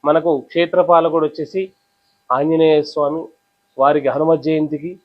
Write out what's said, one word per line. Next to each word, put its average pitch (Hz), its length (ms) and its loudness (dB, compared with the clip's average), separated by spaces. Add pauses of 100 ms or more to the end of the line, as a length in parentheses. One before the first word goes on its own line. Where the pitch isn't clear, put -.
మనకు 156 340 0
క్షేత్రపాలకుడు 170 840 0
వచ్చేసి 175 460 -8 (600)
ఆంజనేయ 156 500 2
స్వామి, 151 420 -4 (540)
వారికి 139 300 2
హనుమత్ 151 340 0
జయంతికి 156 640 -4